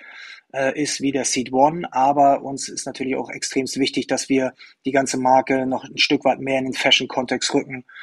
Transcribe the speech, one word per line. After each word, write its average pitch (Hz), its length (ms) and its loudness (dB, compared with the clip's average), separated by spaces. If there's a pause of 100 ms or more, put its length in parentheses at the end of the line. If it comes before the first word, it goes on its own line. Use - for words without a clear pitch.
(540)
äh, 135 260 -2
ist - 220 -4
wie 139 100 0
der 131 140 0
Seed 123 260 -4
One, 156 400 4
aber 139 500 4
uns 135 280 -8
ist - 160 -10
natürlich 131 300 -4
auch 127 120 -6
extremst - 500 -4
wichtig, 131 280 0
dass - 240 -2
wir 131 240 2 (320)
die 135 60 -4
ganze 135 260 0
Marke 131 480 4
noch 131 180 -4
ein - 140 -16
Stück - 260 2
weit 131 160 2
mehr 135 180 0
in 131 80 -2
den 127 80 -4
Fashion-Kontext 131 800 0
rücken 131 320 -2 (180)